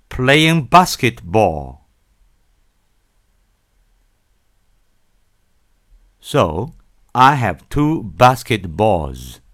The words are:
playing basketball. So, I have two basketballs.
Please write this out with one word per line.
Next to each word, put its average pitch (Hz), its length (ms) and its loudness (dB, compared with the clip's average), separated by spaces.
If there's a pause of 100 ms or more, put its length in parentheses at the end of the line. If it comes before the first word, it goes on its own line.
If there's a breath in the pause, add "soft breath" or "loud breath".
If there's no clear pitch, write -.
playing 156 560 0
basketball. 95 1200 0 (4000)
So, 107 540 -2 (400)
I 131 220 6
have 117 320 -4
two 160 480 -2
basketballs. 90 1200 0 (120)